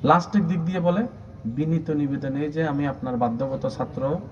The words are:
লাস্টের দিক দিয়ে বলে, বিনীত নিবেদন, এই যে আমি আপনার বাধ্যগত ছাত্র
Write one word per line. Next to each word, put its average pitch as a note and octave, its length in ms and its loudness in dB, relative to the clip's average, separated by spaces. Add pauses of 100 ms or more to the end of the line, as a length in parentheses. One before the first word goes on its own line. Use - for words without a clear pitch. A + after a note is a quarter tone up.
লাস্টের E3+ 440 4
দিক E3+ 180 2
দিয়ে F#3 140 0
বলে, F3+ 280 2 (380)
বিনীত D#3 440 0
নিবেদন, C#3 460 0
এই D3 160 -2
যে D#3+ 160 -2
আমি C#3+ 200 0
আপনার B2+ 300 -4
বাধ্যগত B2 460 0 (140)
ছাত্র C3 240 -4 (300)